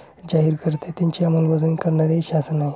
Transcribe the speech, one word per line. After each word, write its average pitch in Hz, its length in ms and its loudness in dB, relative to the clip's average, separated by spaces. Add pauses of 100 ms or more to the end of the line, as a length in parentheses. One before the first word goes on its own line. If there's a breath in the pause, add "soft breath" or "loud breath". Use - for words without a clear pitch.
(340 loud breath)
जाहीर 156 220 4
करते. 156 360 -4
त्यांची 170 340 -2
अंमलबजावणी 160 500 2
करणारे 160 460 0
शासन 156 400 -2
आहे. 143 140 -2